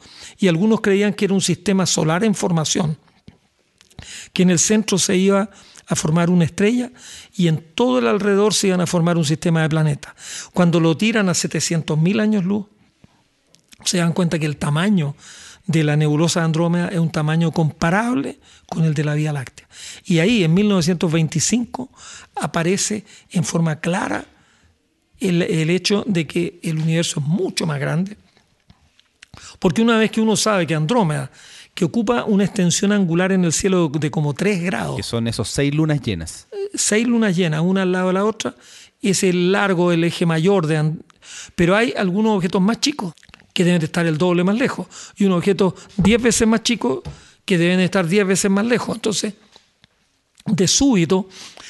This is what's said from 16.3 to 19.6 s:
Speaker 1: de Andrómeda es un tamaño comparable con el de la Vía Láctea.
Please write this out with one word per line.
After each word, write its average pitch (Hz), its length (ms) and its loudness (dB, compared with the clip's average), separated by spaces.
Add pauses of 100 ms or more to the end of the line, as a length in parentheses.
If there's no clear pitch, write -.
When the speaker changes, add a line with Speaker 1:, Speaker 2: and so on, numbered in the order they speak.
Speaker 1:
de 165 60 0
Andrómeda 170 420 0
es 165 100 -4
un 165 120 0
tamaño 160 420 0
comparable 214 840 -2 (280)
con 170 180 -2
el 156 100 0
de 147 100 -2
la 147 100 -2
Vía 151 180 -2
Láctea. - 360 -10 (360)